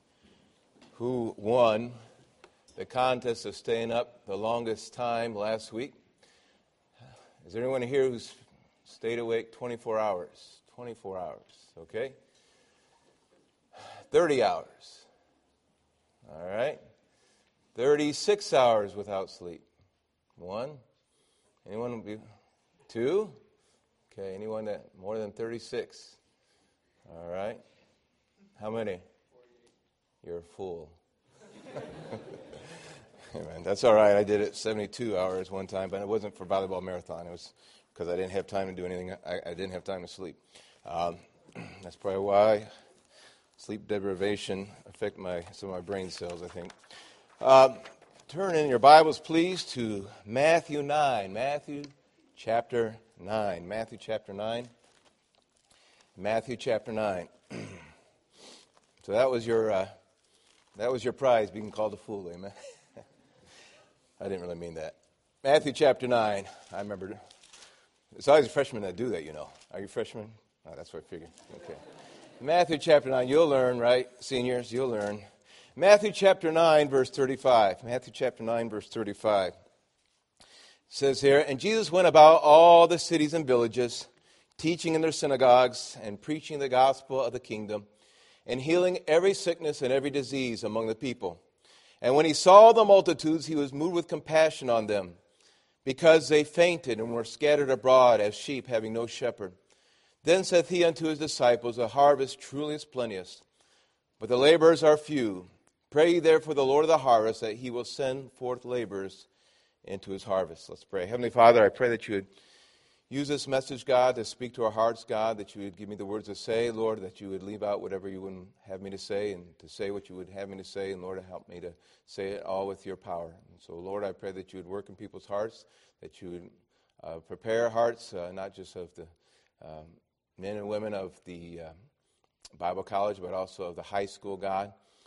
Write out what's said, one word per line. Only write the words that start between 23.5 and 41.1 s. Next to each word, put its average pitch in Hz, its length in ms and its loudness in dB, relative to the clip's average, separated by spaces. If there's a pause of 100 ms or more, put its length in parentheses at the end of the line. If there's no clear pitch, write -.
Okay, 98 220 -12
anyone 110 300 -10
that 101 240 -10 (120)
more 107 160 -8
than 107 140 -8
thirty-six? - 840 -12 (920)
All 82 180 -18
right. 95 300 -8 (1000)
How 107 100 -12
many? 107 300 -8 (1300)
You're 85 140 -12
a 85 40 -16
fool. 85 460 -14 (840)
<laughs> - 20 -16 (1600)
Amen. 82 280 -16
That's 101 220 -4
all 113 80 6
right. 104 240 6
I 104 60 4
did 101 180 0
it 104 140 -6
seventy-two 107 640 -6
hours 92 320 -6
one 95 160 -10
time, 95 240 -10
but 98 120 -8
it 101 60 -10
wasn't 98 280 -6
for 92 100 -16
volleyball 92 380 -4
marathon. 87 440 -12
It 85 40 -16
was - 220 -20 (400)
'cause 87 160 -8
I 87 80 -4
didn't 92 140 -6
have 95 160 -6
time 95 200 -6
to 92 60 -12
do 90 120 -10
anything. 90 260 -10 (140)
I, 90 200 -8
I 87 80 -12
didn't 92 180 -10
have 90 140 -12
time 92 160 -10
to 87 80 -16
sleep. 92 260 -16 (500)
Um, 85 320 -6 (320)